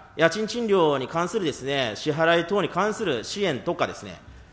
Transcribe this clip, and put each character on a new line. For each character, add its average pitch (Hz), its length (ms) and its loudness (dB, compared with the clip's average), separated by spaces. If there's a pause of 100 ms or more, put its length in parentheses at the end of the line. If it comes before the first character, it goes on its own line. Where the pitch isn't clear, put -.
(160)
家 165 140 4
賃 208 180 -4
賃 240 200 -4
料 165 300 4
に 127 120 -4
関 165 180 -2
す 226 100 -2
る 202 60 -2
で 151 80 0
す - 120 -8
ね、 135 320 0
支 - 160 -4
払 165 320 4
い - 20 -10
等 196 160 0
に 156 80 0
関 202 240 0
す 214 100 -6
る 127 220 -2
支 - 180 -6
援 151 160 0
と 165 160 -2
か 127 120 0
で 90 60 -6
す - 100 -16
ね、 90 180 -14 (320)